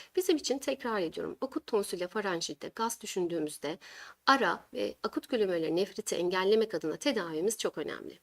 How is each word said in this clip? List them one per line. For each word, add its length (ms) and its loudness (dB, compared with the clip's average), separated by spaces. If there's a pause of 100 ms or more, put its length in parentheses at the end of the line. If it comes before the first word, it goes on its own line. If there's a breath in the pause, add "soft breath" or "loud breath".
(160 loud breath)
Bizim 200 4
için 220 -2
tekrar 420 -2
ediyorum, 400 -4
akut 260 -6
tonsille 420 -2
faranjitte 640 -4
gaz 260 -4
düşündüğümüzde 800 -2 (480 loud breath)
ara 460 6
ve 300 -2
akut 260 -4
glomerular 480 2
nefriti 400 -2
engellemek 580 4
adına 220 -2
tedavimiz 640 0
çok 200 -2
önemli. 440 -8